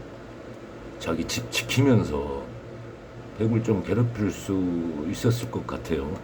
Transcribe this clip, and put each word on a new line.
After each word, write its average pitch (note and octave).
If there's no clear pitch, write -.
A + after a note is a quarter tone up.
자기 E2
집 -
지키면서 D2
백을 A2+
좀 G2
괴롭힐 G#2
수 -
있었을 -
것 -
같아요. D2+